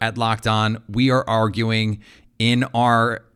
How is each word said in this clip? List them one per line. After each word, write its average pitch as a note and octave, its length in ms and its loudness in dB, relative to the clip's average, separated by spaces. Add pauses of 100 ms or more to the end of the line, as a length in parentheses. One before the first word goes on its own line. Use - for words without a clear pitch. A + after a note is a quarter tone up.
at A2+ 160 -4
Locked A2+ 300 -2
On, A2 420 0
we B2 220 2
are C3 180 2
arguing A2 720 0 (400)
in A#2+ 240 2 (100)
our A#2 500 0 (120)